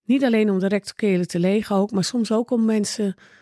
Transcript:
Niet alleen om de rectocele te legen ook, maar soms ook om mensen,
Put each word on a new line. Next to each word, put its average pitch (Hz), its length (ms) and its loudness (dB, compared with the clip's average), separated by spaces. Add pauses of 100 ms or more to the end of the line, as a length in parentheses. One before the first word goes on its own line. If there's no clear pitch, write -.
Niet 269 200 2
alleen 220 260 2
om 190 100 0
de 190 80 0
rectocele 190 580 -2
te 175 140 -4
legen 196 360 0
ook, 196 160 0
maar 185 120 0
soms 233 280 -2
ook 226 200 -2
om 226 140 2
mensen, 214 500 -2 (260)